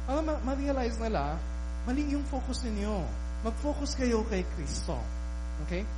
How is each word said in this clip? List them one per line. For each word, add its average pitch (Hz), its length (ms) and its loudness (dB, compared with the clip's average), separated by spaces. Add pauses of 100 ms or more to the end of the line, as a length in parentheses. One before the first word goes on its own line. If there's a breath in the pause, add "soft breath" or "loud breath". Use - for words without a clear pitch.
Para 269 180 2
ma-, 311 220 2
ma-realize 269 560 2
nila, 165 400 2 (480)
mali 277 240 2
yung 285 160 2
focus 262 400 -2
ninyo. 208 340 2 (400)
Mag-focus 277 560 0
kayo 240 300 4
kay 185 160 2 (100)
Kristo. 143 460 -2 (680)
Okay? 180 220 -2 (100)